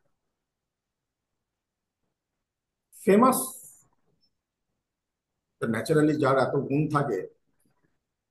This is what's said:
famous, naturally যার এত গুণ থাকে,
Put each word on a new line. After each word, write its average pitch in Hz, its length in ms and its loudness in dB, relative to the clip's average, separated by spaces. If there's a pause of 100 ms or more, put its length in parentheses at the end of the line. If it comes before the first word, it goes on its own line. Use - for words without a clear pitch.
(3000)
famous, 226 420 4 (2250)
naturally 151 580 0
যার 135 180 2
এত 120 180 -2
গুণ 135 320 -2
থাকে, 120 300 -2 (1120)